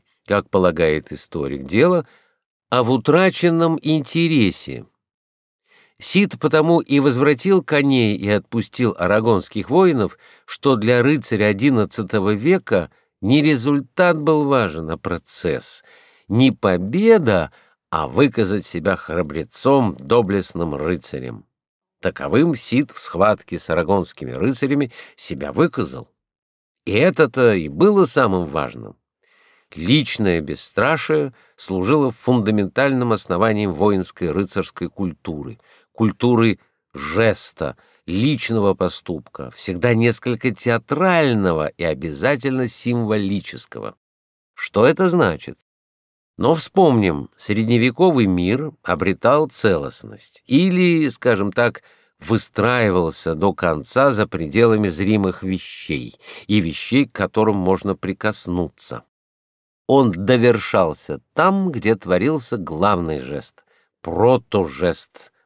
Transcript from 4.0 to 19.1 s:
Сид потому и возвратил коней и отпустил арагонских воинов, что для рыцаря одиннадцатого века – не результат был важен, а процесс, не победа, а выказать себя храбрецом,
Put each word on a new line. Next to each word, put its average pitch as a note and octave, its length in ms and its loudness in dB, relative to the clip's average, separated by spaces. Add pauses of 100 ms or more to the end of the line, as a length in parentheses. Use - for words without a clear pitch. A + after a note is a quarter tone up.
Сид - 400 0
потому D#3 420 2
и C#3 180 0
возвратил C#3+ 640 2
коней C3+ 520 2
и G2+ 140 -4
отпустил G#2+ 680 -2
арагонских G#2 720 0
воинов, D3 480 2 (280)
что - 300 0
для A#2 260 2
рыцаря A#2+ 440 0
одиннадцатого G#2+ 880 0
века – G#2+ 600 0 (300)
не C3 200 2
результат D3 800 2
был D3+ 240 2
важен, F2+ 460 -2
а E2 60 -6
процесс, - 880 -6 (440)
не B2 240 4
победа, G#2+ 1000 2 (380)
а D#2 180 -2
выказать G#2 580 0
себя F2+ 300 -2
храбрецом, E2 1040 -2